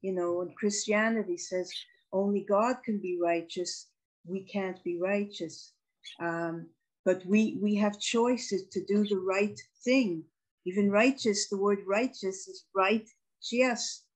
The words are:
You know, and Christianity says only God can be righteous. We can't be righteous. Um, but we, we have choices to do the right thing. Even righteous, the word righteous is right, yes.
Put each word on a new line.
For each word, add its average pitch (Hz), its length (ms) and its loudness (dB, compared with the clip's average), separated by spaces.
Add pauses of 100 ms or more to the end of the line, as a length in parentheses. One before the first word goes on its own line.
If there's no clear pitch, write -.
You 190 100 -2
know, 175 300 0
and 175 140 -6
Christianity 208 800 0
says 180 360 -6 (400)
only 196 360 0
God 220 360 4
can 208 140 -2
be 180 220 -4
righteous. 170 680 -2 (380)
We 190 180 -6
can't 190 400 -6
be 175 160 -4
righteous. 202 720 -4 (480)
Um, 170 480 -4 (360)
but 185 220 2
we, 214 360 4
we 208 140 2
have 208 220 2
choices 233 720 0
to 180 120 -4
do 208 200 4
the 208 140 0
right 190 400 0 (260)
thing. 220 400 2 (420)
Even 202 240 2
righteous, 214 580 2
the 202 100 -4
word 202 280 2
righteous 196 600 -2
is - 160 -16 (100)
right, 196 320 2 (460)
yes. 240 500 0 (140)